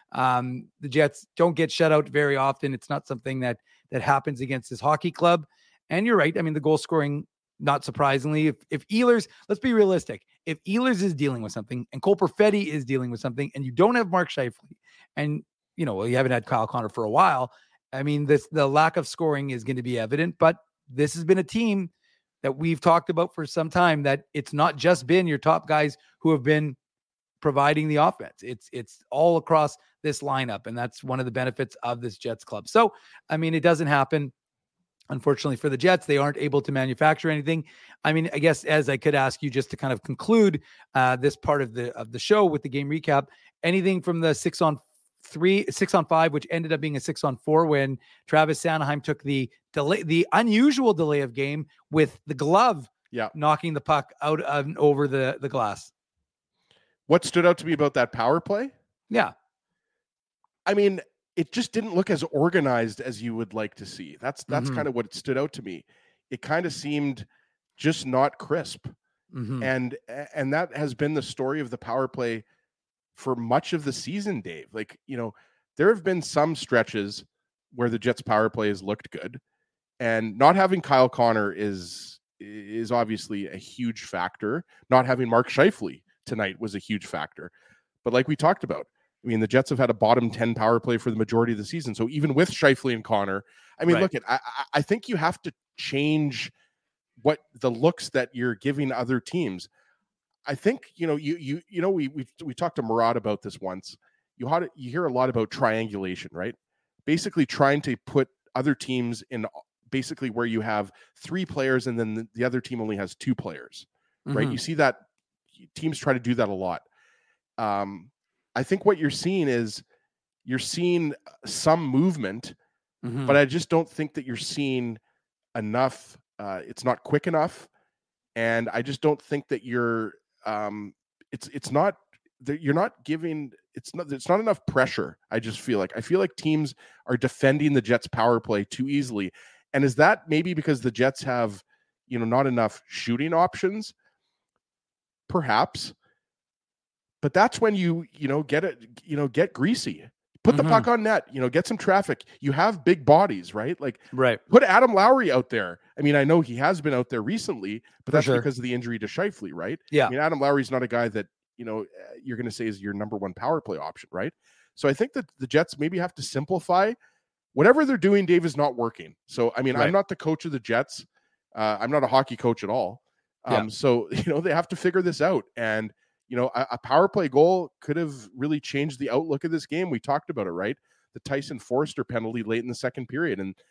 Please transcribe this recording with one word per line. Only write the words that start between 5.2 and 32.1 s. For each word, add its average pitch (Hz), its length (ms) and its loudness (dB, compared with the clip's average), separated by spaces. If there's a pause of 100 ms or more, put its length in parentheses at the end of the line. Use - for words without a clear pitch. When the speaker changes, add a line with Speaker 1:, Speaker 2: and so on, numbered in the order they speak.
Speaker 1:
And 190 160 0
you're 233 120 4
right. 160 200 2
I 175 40 -2
mean, 160 120 -2
the 156 60 -4
goal 156 180 2
scoring, 147 480 -2 (340)
not 143 260 0
surprisingly, 143 600 0
if, 147 80 0 (140)
if 147 200 -6
Ehlers, 233 380 4 (200)
let's 202 120 -2
be 254 140 0
realistic, 185 500 2 (220)
if 165 200 -8
Ehlers 226 360 0
is 190 140 0
dealing 131 260 -2
with 104 120 -8
something 120 400 -10
and 135 80 -12
Cole 202 140 2
Perfetti 202 520 2
is 147 160 -4
dealing 127 260 -2
with 117 120 -8
something 131 340 -4
and 139 100 -6
you 127 60 -8
don't 196 240 4
have 220 160 0
Mark 180 180 0
Scheifele 123 240 -4 (600)
and, 151 280 -4 (340)
you 170 80 -2
know, 107 100 -2
well, 104 120 -4
you 123 100 0
haven't 131 140 2
had 117 140 0
Kyle 110 220 0
Connor 113 220 -4
for 113 160 -4
a 107 40 -2
while, 135 420 2 (400)
I 135 120 -4
mean, 147 220 0
this, 147 260 4
the 147 160 2
lack 156 300 2
of 151 100 -4
scoring 143 440 -2
is 120 120 -8
gonna 127 200 -4
be 123 160 -4
evident, 147 400 -2
but 170 180 6 (340)
this 143 220 -2
has 165 100 -8
been 190 140 4
a 185 60 0
team 202 460 -2 (520)
that 135 160 -2
we've 165 240 -2
talked 170 280 4
about 170 240 0
for 156 120 -8
some 160 240 -4
time, 165 340 2
that 143 200 0 (100)
it's 147 200 -6
not 151 240 2
just 160 300 2
been 175 200 4
your 147 100 0
top 165 300 2
guys 151 280 2 (240)
who 160 120 2
have 139 120 2
been 151 320 2 (640)
providing 151 480 2
the 151 100 0
offense. 151 440 0
It's, 120 320 -14
it's - 380 -14
all 165 260 4
across 156 400 2 (240)
this 151 200 -6
lineup, 131 440 -4
and 117 120 -10
that's 120 260 -8
one 131 160 -4
of 127 60 -4
the 120 60 -8
benefits 127 520 -6
of 120 180 -6
this 117 160 -10